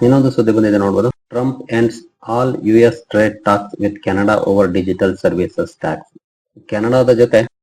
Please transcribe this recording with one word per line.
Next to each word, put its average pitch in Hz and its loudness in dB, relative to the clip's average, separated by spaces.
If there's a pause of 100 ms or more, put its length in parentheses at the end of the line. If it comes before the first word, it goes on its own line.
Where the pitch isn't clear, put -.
ಇನ್ನೊಂದು 131 2
ಸುದ್ದಿ 113 0
ಬಂದಿದೆ 107 2
ನೋಡ್ಬೋದು. 98 0
"Trump 123 -6
ends 117 0 (360)
all 120 -2
ಯು 110 4
ಎಸ್ 117 4 (120)
trade 107 2
talks - -4
with 101 -4 (120)
Canada 101 0
over 98 0
digital 92 -2
services 87 -4
tax." - -10 (460)
ಕೆನಡಾದ 120 0
ಜೊತೆ 117 2 (160)